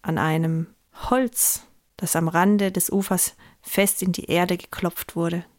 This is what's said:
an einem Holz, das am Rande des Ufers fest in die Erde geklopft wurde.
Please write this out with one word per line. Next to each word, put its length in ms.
an 160
einem 480
Holz, 560
das 180
am 120
Rande 440
des 200
Ufers 440
fest 420
in 80
die 140
Erde 320
geklopft 580
wurde. 300